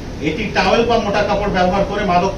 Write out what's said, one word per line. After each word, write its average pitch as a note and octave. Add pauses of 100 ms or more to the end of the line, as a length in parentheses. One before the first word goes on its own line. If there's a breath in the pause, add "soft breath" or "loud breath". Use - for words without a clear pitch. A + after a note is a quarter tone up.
(280)
এটি G#3+ (140)
টাওয়েল A3
বা A#3+
মোটা G3+
কাপড় G3+
ব্যবহার F#3
করে G#3
মাদক F3+